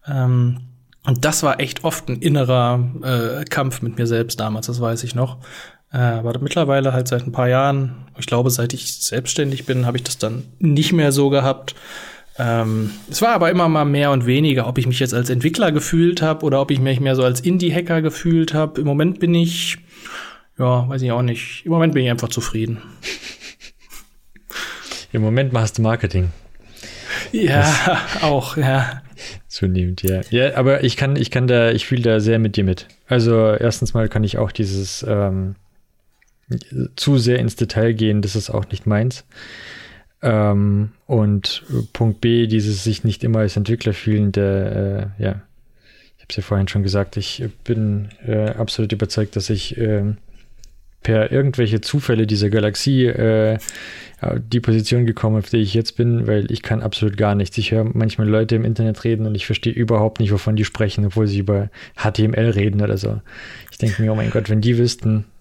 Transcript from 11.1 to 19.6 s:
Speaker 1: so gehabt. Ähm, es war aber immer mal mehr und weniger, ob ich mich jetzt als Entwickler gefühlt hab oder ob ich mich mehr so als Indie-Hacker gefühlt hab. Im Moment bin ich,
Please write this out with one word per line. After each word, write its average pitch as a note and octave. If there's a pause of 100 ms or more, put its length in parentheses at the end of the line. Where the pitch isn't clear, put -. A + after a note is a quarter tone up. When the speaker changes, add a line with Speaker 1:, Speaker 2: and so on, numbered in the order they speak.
Speaker 1:
so C#3
gehabt. C3+ (640)
Ähm, A2 (200)
es D3
war A3+
aber F3+
immer F3
mal D#3
mehr C#3+
und C3
weniger, B2+
ob B2+
ich B2
mich B2
jetzt C3
als B2
Entwickler D#3+
gefühlt E3+
hab D#3
oder C#3
ob C3+
ich C3+
mich C3
mehr C3+
so C3
als B2
Indie-Hacker F3
gefühlt D#3+
hab. D#3
Im D#3
Moment D#3
bin E3+
ich, - (800)